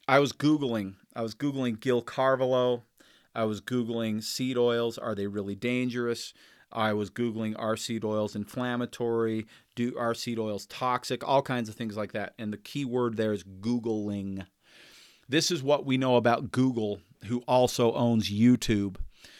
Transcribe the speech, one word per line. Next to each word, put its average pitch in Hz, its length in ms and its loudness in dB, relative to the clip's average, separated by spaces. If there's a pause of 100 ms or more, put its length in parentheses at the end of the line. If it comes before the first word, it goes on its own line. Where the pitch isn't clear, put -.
I 135 120 8
was 139 120 4
Googling. 120 640 0 (180)
I 120 80 -6
was 113 140 -4
Googling 135 440 -2
Gil 123 220 2
Carvalho, 127 840 2 (540)
I 113 60 0
was 107 180 -2
Googling 113 640 -2
seed 127 340 -4
oils. 117 400 2
Are 117 160 -6
they 101 140 -4
really 101 280 -4
dangerous? 120 800 -4 (380)
I 110 220 0
was 104 180 -2
Googling, 110 460 -4
are 110 200 -2
seed 110 260 -6
oils 107 320 -2
inflammatory? 117 1120 -2 (300)
Do, 120 220 -2
are 117 180 0
seed 117 240 -6
oils 107 260 -4
toxic? 123 600 -4
All 139 180 4
kinds 120 260 -4
of 107 60 -12
things 110 200 -6
like 107 180 -6
that. 101 260 -6
And 107 120 -6
the 104 60 -6
key 143 260 -8
word 120 320 0
there 110 160 0
is 98 120 -2
Googling. 101 1040 -4 (800)
This 151 220 0
is 165 100 -2
what 135 240 2
we 131 120 2
know 131 180 4
about 120 360 2
Google, 113 480 2 (260)
who 117 220 -2
also 127 460 4
owns 113 380 2
YouTube. 107 640 4 (420)